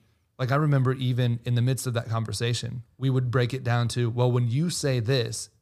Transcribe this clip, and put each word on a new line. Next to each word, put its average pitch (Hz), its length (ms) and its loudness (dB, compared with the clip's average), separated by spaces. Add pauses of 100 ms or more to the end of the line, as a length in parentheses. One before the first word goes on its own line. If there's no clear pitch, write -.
(380)
like, 127 140 -2
I 135 40 2
remember 143 380 4
even 123 520 0
in 123 100 0
the 117 80 2
midst 131 240 0
of 120 80 -2
that 117 140 -4
conversation, 117 760 -4 (160)
we 131 100 0
would 127 220 0
break 123 240 2
it 131 80 -8
down 117 260 0
to, 120 200 0
"Well, 123 220 2
when 123 180 2
you 147 200 0
say 135 300 -2
this, 113 500 -2 (120)